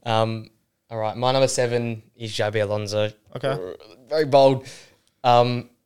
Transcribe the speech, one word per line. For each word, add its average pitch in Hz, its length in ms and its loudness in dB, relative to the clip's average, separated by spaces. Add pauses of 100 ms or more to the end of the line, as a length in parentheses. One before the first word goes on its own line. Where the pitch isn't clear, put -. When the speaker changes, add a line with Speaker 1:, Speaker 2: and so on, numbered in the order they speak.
Speaker 1:
Um, 113 460 -4 (400)
all 113 80 -12
right, 107 200 -6
my 127 140 -2
number 135 160 2
seven 120 560 -4 (120)
is 113 160 -12
Xabi 107 320 -2
Alonso. 107 480 -4 (240)
Speaker 2:
Okay. 131 400 -8 (320)
Speaker 1:
Very 156 180 0
bold. 135 400 4 (580)
Um, 120 460 2 (160)